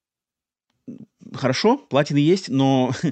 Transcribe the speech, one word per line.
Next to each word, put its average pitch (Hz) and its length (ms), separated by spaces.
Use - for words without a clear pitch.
хорошо, 175 420
платины 143 400
есть, 165 320
но 135 440